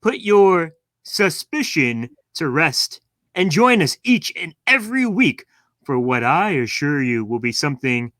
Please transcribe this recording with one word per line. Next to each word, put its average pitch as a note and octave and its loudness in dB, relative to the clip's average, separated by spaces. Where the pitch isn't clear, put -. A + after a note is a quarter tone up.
Put A#3 -2
your G3 4
suspicion D3 -2
to D#3+ -4
rest C#3+ -2
and F#3 0
join A3+ 4
us C#3+ -2
each A#3+ 0
and E3+ -12
every B3 0
week G3+ 0
for C3 -2
what B2 0
I E3+ 2
assure C#3+ -2
you A#2+ -2
will A#2 -4
be A#2+ -2
something B2 -2